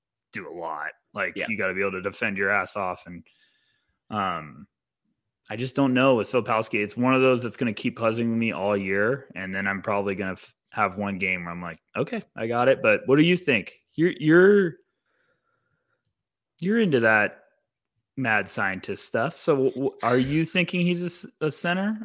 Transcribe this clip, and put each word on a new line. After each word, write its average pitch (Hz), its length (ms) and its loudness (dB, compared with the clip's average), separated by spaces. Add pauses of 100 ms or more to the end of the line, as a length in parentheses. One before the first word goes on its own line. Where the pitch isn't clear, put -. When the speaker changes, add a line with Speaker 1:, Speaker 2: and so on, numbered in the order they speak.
(340)
Speaker 1:
do 90 160 -12
a 78 40 -14
lot. 78 380 -8 (220)
Like, 92 220 -4
Speaker 2:
Yeah. 98 140 -6
Speaker 1:
you 107 80 -6
gotta 95 180 -2
be 95 60 -2
able 98 100 0
to 92 100 -6
defend 101 360 -4
your 98 120 0
ass 98 260 -2
off. 92 300 -6
And, 87 180 -16 (840)
um, 87 580 -6 (840)
I 110 60 -4
just 127 200 -2
don't 135 180 2
know 127 220 4
with 104 160 0
Filipowski. 110 520 0
It's 104 140 -8
one 123 160 2
of 131 80 4
those 127 220 4
that's 117 140 -8
gonna 117 160 -2
keep - 240 -6
puzzling 113 420 -2
me 113 140 0
all 98 220 0
year, 101 600 -2
and 95 180 -8
then 98 140 -4
I'm 98 160 -2
probably 101 320 -2
gonna 95 180 -4
f-, - 220 -18 (160)
have 98 260 0
one 101 220 -4
game 92 240 -4
where 85 100 -8
I'm 87 80 -10
like, 85 180 -12 (160)
"Okay, 202 280 -4 (120)
I 113 120 -6
got 120 220 2
it." 135 120 2
But 107 240 4
what 131 120 6
do 151 60 8
you 175 140 4
think? 120 400 -2 (180)
You're, 165 220 2
you're, 180 560 6 (1900)
you're 208 200 2
into 156 220 4
that 110 360 4 (800)
mad 110 300 0
scientist 95 580 -4
stuff. 120 320 -2
So 156 180 0
w-, 135 160 2
w-, 131 200 -4 (120)
are 123 140 2
you 143 280 0
thinking 180 400 -2
he's 175 160 0
a 180 60 -4
s-, - 180 -12 (160)
a 151 100 -2
center, 190 540 -4